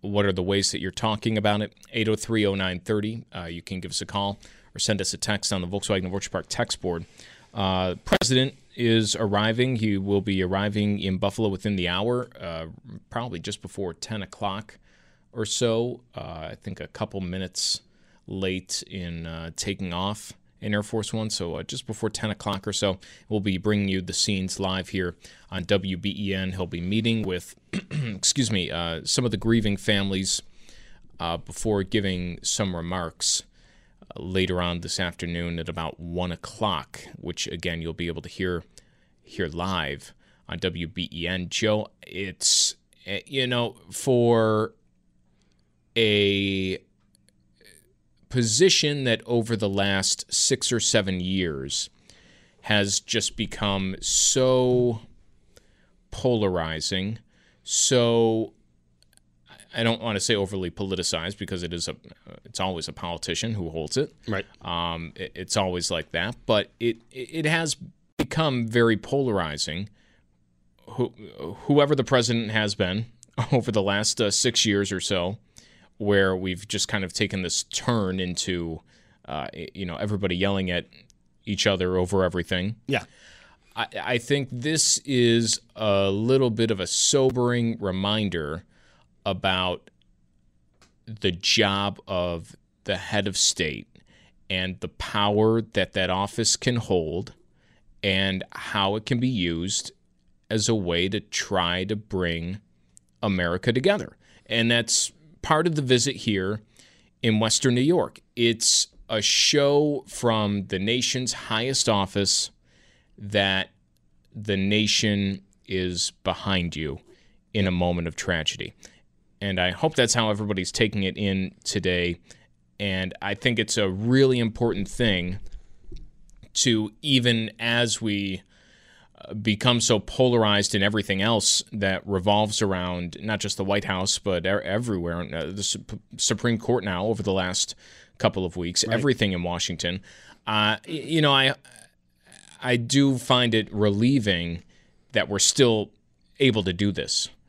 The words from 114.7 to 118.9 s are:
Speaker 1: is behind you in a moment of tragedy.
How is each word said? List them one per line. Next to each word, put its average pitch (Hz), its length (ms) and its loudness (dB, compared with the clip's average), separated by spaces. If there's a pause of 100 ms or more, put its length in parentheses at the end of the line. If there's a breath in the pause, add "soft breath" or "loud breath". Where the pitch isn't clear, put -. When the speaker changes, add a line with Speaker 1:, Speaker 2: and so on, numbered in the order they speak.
Speaker 1:
is 90 460 -2 (140)
behind 90 500 -2
you 76 240 -6 (540 soft breath)
in 101 140 2
a 92 40 2
moment 87 380 0
of - 80 -12
tragedy. - 560 -4 (640 loud breath)